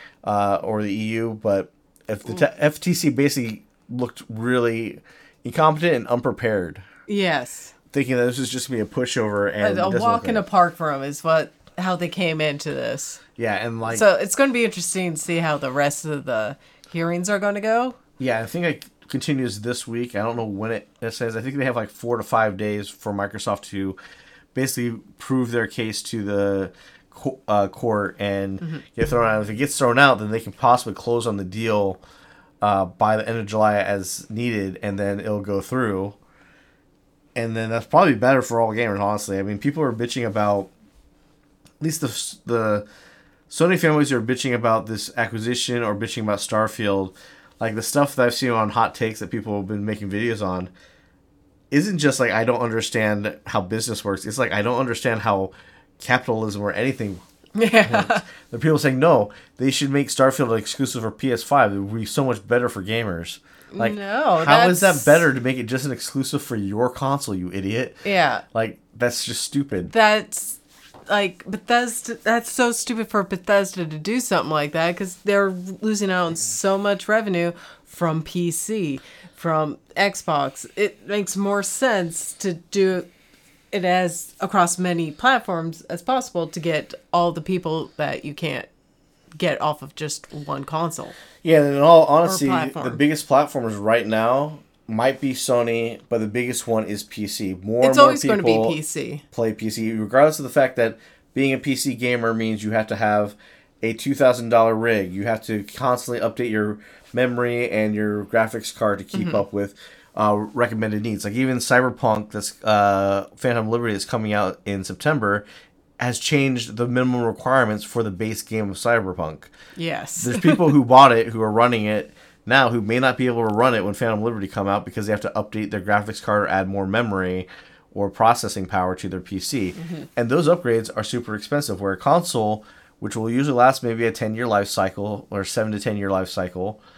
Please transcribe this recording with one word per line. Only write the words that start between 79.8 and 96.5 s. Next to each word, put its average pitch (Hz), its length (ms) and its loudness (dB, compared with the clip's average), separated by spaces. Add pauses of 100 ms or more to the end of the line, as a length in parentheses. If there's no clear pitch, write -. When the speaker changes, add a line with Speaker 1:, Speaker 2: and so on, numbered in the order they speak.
Speaker 2:
Xbox. 156 800 -2
It 208 320 -2
makes 196 280 -4
more 202 280 0
sense 190 720 -2
to 190 200 -6
do 185 540 -2 (640)
it 196 140 -2
as 180 540 0
across 185 380 0
many 170 320 -2
platforms 170 800 0
as 170 140 -8
possible 254 440 -2
to 165 120 -10
get 156 340 -2 (180)
all 175 200 4
the 175 100 -8
people 165 560 -4
that 143 260 -4
you 147 120 -10
can't 143 320 -6 (680)
get 156 260 -2
off 151 200 -2
of 143 140 -18
just - 360 -10
one 143 320 -8
console. 160 480 -6 (300)
Speaker 1:
Yeah, 160 220 6
and 143 120 2
in 139 60 2
all 160 220 12
Speaker 2:
Or 143 60 4 (120)
Speaker 1:
honesty, 180 240 2
the 135 60 2
Speaker 2:
platform. 139 460 -2
Speaker 1:
biggest 147 300 2
platformers 127 560 2
right 110 220 2
now 123 540 0 (280)
might 123 320 0
be 135 140 -2
Sony, 117 760 0
but 117 120 0
the 110 80 0
biggest 120 400 -4